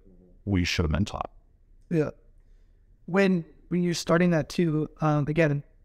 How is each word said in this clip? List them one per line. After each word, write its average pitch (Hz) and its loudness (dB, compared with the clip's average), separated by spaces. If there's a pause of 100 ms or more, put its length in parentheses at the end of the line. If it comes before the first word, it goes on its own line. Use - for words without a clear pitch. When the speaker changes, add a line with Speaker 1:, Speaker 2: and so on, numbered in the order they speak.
(460)
Speaker 1:
we 92 0
should 87 -2
have 78 0
been 82 0
taught." - -10 (580)
Speaker 2:
Yeah. 156 0 (920)
When, 185 0 (240)
when 175 -2
you're 175 -2
starting 175 2
that 156 0
too, 156 0 (120)
um, 147 0
again, 151 0 (220)